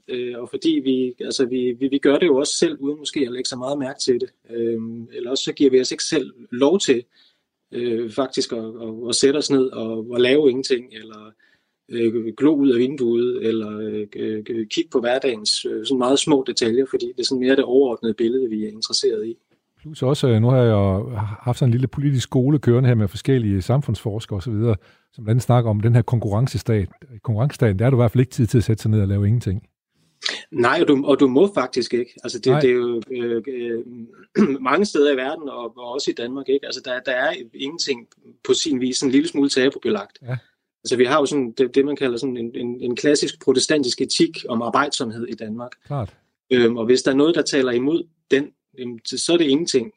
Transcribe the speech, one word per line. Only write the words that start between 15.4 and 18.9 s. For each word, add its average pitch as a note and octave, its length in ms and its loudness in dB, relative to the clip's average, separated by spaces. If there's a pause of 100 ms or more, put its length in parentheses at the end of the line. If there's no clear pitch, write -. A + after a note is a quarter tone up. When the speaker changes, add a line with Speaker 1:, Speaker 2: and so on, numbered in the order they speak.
Speaker 1:
øh, A2+ 200 -6
sådan C3+ 120 0
meget B2+ 220 2
små C#3 280 2
detaljer, A#2+ 420 0
fordi A#2+ 160 -4
det B2 140 -8
er A#2 40 -2
sådan B2+ 160 -2
mere B2+ 160 4
det C3+ 80 4
overordnede A#2 500 2
billede, A#2+ 360 0
vi G#2+ 160 -4
er G#2+ 60 -8
interesseret A2 560 -4